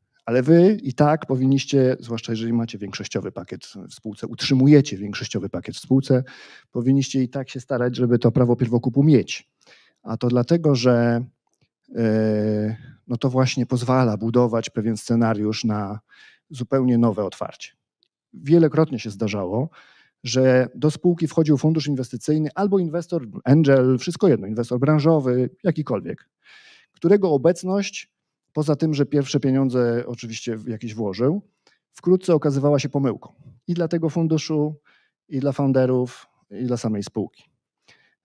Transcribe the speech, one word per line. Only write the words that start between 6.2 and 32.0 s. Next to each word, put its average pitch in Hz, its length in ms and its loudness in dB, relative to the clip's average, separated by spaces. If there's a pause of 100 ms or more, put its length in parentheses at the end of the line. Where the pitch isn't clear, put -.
powinniście 131 520 0
i 123 60 -2
tak 131 200 -10
się 131 120 -14
starać, 123 360 -4
żeby 123 220 2
to 120 140 2
prawo 120 240 2
pierwokupu 120 460 0
mieć. 143 480 2 (520)
A 113 140 -8
to 123 120 -2
dlatego, 143 460 2
że, 120 500 2 (720)
e, 107 800 0 (300)
no 120 100 -6
to 131 140 -2
właśnie 127 360 0
pozwala 123 500 0
budować 113 540 0
pewien 110 260 -4
scenariusz 110 680 -2
na 104 360 -6 (500)
zupełnie 127 480 0
nowe 107 260 0
otwarcie. - 480 -12 (640)
Wielokrotnie 156 640 2
się 110 120 -10
zdarzało, 104 600 -4 (540)
że 127 500 2
do 147 160 0
spółki 170 360 0
wchodził 151 320 2
fundusz 156 280 0
inwestycyjny 147 680 -4
albo 196 240 0
inwestor 165 480 -4 (180)
angel, 135 540 4
wszystko 180 300 -2
jedno, 104 180 2
inwestor 117 320 -4
branżowy, 139 720 2 (140)
jakikolwiek, 131 640 -4 (640)
którego 190 400 2
obecność, 185 800 -2 (400)
poza 151 240 0
tym, 160 180 -2
że 139 120 0
pierwsze 143 340 0
pieniądze 123 680 2
oczywiście 113 500 -10
w-, 107 120 -12
jakieś 110 260 -10
włożył, 117 480 -2 (500)
wkrótce 180 420 0